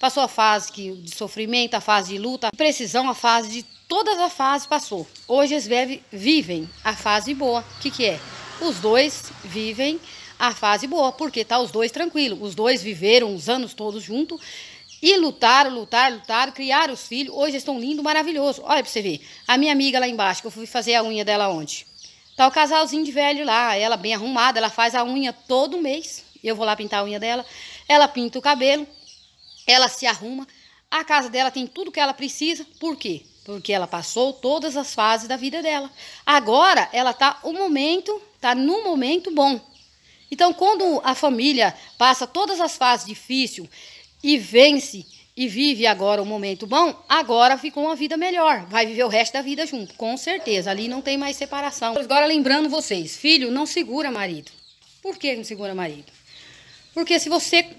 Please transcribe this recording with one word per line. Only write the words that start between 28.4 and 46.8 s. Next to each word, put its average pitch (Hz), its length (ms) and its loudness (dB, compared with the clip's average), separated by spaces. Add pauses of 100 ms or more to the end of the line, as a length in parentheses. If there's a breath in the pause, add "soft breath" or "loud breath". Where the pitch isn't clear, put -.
cabelo, 285 440 2 (800)
ela 254 220 6
se 247 180 -4
arruma. 233 400 -4 (440 soft breath)
A 320 140 -2
casa 294 240 0
dela 254 220 0
tem 254 160 -8
tudo 330 260 -10
que 320 80 -2
ela 277 140 0
precisa. 302 500 -6 (140)
Por 311 180 -6
quê? 175 260 -8 (220)
Porque 202 280 -6
ela 185 140 0
passou 220 460 -2
todas 277 440 -4
as 277 180 -6
fases 220 340 2
da 254 80 -2
vida 277 260 -6
dela. 285 280 -2 (340 loud breath)
Agora 277 680 6
ela 247 200 0
tá 277 300 2
o 320 100 -4
momento, 359 680 -2 (180)
tá 247 140 0
no 311 300 0
momento 339 460 -2
bom. 269 300 2 (720 soft breath)
Então, 349 220 4
quando 370 520 2
a 262 100 2
família 254 600 2 (220 loud breath)
passa 254 300 4
todas 349 340 -2
as 330 160 -2
fases 247 300 2
difíceis 220 600 -6 (540 loud breath)
e 294 160 4
vence 233 680 4 (300 loud breath)
e 254 120 -2
vive 233 380 0
agora 208 340 2
o 196 60 -4
momento 202 400 -6
bom, 294 280 2 (140)